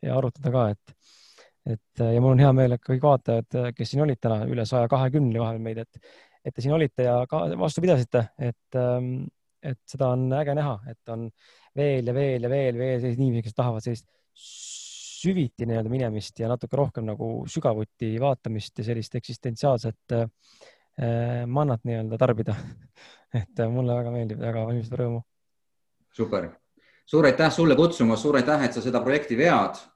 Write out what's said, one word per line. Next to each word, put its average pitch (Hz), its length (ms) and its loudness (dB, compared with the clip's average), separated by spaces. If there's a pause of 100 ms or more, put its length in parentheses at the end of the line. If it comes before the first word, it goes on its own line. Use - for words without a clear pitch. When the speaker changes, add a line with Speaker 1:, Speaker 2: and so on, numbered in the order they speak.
Speaker 1:
ja 127 160 -2
arutada 127 340 -2
ka, 123 180 2
et, - 260 -10 (680)
et, - 380 -8
eh, 113 100 2
ja 120 80 4
mul 131 140 6
on 127 100 6
hea 135 80 8
meel, 131 240 4
et - 80 -6
kõik 131 160 -2
vaatajad, 123 540 2
eh, 123 180 -2
kes 117 220 -6
siin 143 100 2
olid 139 160 0
täna, 110 240 0
üle 120 220 -2
saja 120 220 0
kahekümne 131 520 0
vahel 113 180 -4
meid, 113 200 -8
et, - 240 -14 (420)
et 135 100 -8
te - 60 -10
siin 135 160 0
olite 131 320 0
ja 120 80 4 (100)
ka 156 200 -2 (100)
vastu 165 240 -2
pidasite, 127 460 2 (100)
et, - 400 -6
ehm, 123 380 0 (480)
et 143 160 -6 (100)
seda 131 240 0
on 127 180 0
äge 143 240 0
näha, 147 220 -2 (140)
et - 180 -18
on 113 220 -8 (440)
veel 139 320 0
ja 123 60 0
veel 131 300 0
ja 120 100 -2
veel, 131 240 0
veel 127 240 -2
selliseid 123 240 -2
inimesi, 117 240 2
kes 107 80 -10
tahavad 120 260 0
sellist 117 220 -6 (1120)
süviti 165 500 -2
nii-öelda 113 240 -2
minemist 117 480 -4
ja 113 80 -4
natuke 120 300 -4
rohkem 123 320 0
nagu 107 180 -6 (240)
sügavuti 110 680 -2
vaatamist 120 580 -4
ja 104 60 -6
sellist 113 320 -6
eksistentsiaalset, 120 960 -4
eh, 117 140 0 (720)
äh, 120 460 -2
mannat 131 380 0
nii-öelda 113 340 -4
tarbida. 113 360 2 (420)
<laughs> - 440 -10
Et, 107 200 -8
äh, 113 80 0
mulle 120 300 0
väga 120 160 -4
meeldib, 113 260 -6
väga 113 280 -4
valmistab 120 340 -4
rõõmu. 117 180 -4 (960)
Speaker 2:
Super. 104 340 -2 (560)
Suur 151 220 6
aitäh 151 240 4
sulle 160 260 4
kutsumast, 131 440 4
suur 143 180 4
aitäh, 143 260 2
et 120 80 -4
sa 117 80 -4
seda 120 220 0
projekti 131 340 0
vead. 131 400 2 (180)